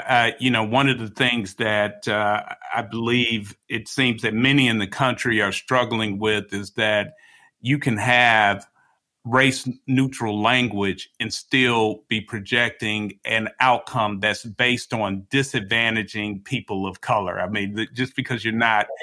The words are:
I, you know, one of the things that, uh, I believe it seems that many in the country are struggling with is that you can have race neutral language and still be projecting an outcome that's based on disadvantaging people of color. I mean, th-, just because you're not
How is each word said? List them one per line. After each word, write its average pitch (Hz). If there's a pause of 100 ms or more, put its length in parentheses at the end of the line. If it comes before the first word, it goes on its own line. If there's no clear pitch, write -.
I, 117
you 127
know, 113
one 131
of 127
the 113
things 117
that, 107
uh, 104 (320)
I 117
believe 113 (120)
it 117
seems 123
that 107
many 127
in 113
the 101
country 113
are 98
struggling 110
with 104
is 101
that 107 (460)
you 135
can 127
have 110 (600)
race 127 (180)
neutral 127
language 107 (120)
and 113
still 117
be 110
projecting 107
an 110 (120)
outcome 113
that's 104
based 123
on 98
disadvantaging 110
people 101
of 92
color. 98
I 90
mean, 101
th-, 110
just 127
because 113
you're 113
not 113 (160)